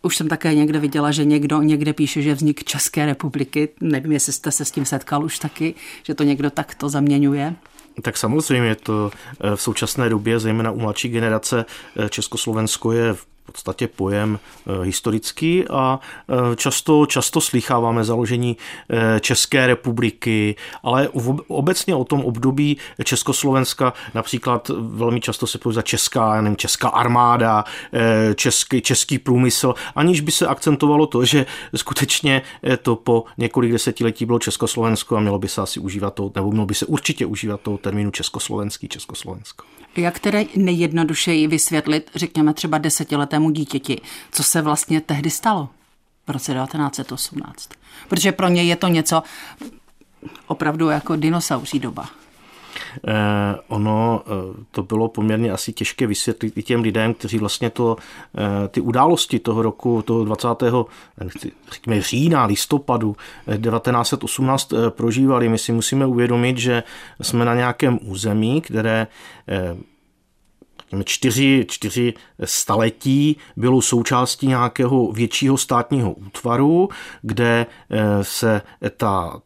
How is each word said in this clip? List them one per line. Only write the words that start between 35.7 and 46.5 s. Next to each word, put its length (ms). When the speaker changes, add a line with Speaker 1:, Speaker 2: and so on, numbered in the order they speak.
Speaker 2:
užívat 340
to, 200
nebo 160
mělo 160
by 80
se 120
určitě 400
užívat 340
toho 180
termínu 320
československý, 800
Československo. 760
Speaker 1:
Jak 220
tedy 280
nejjednodušeji 880
vysvětlit, 680
řekněme, 400
třeba 240
desetiletému 720
dítěti, 500
co 100
se 200
vlastně 380
tehdy 300
stalo 380
v 40
roce 240